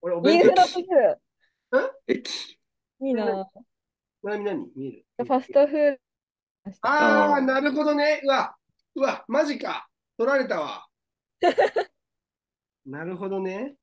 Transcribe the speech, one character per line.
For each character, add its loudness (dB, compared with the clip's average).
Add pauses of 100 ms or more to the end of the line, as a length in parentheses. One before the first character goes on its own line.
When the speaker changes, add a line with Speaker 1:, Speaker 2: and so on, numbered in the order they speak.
Speaker 1:
俺、 -4
お -4
弁 6
当。 8
Speaker 2:
イ 10
ン 8
フ 4
ラ 6
す -10
ぎ -6
る。 2 (560)
Speaker 1:
ん？ 0 (180)
Speaker 3:
駅。 -6 (420)
Speaker 2:
い -4
い 0
な。 -2 (760)
Speaker 1:
何、 -6
何？ -6
見 -12
え -12
る？ -20 (120)
Speaker 2:
フ -6
ァ -2
ス -18
ト 4
フ -4
ー 2
ド。 -8 (840)
Speaker 1:
あ 2
ー、 2
Speaker 3:
あ 0
ー。 0
Speaker 1:
な 0
る -2
ほ -2
ど 0
ね。 0
う 0
わ、 -2 (380)
う -6
わ、 -4
マ 0
ジ -6
か。 -10 (280)
取 0
ら 2
れ -2
た -4
わ。 -10 (520)
Speaker 2:
<laughs> 0 (920)
Speaker 1:
な -12
る -8
ほ -10
ど -6
ね。 -8